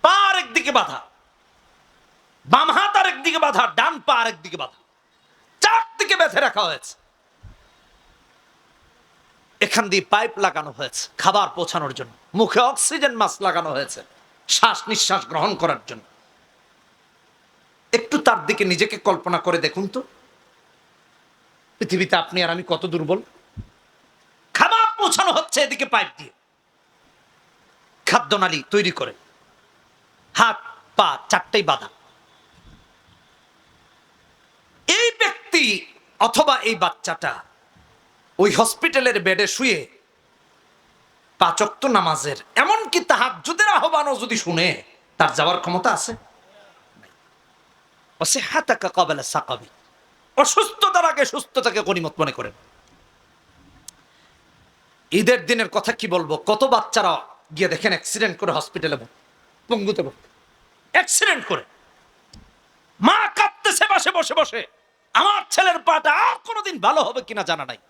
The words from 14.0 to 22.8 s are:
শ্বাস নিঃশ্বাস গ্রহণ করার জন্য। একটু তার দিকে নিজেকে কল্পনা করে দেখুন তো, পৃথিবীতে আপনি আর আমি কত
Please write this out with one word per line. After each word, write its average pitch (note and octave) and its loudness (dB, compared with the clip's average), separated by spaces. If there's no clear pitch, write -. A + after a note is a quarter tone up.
শ্বাস - 4
নিঃশ্বাস G3 0
গ্রহণ D#3+ -2
করার D#3+ -2
জন্য। A2+ -16
একটু A#3 0
তার - 2
দিকে G#3 -2
নিজেকে G3 0
কল্পনা F3+ 0
করে E3+ -2
দেখুন F#3 -4
তো, B3+ -8
পৃথিবীতে F#3 0
আপনি F3+ -2
আর E3 0
আমি F3 -4
কত E3 -4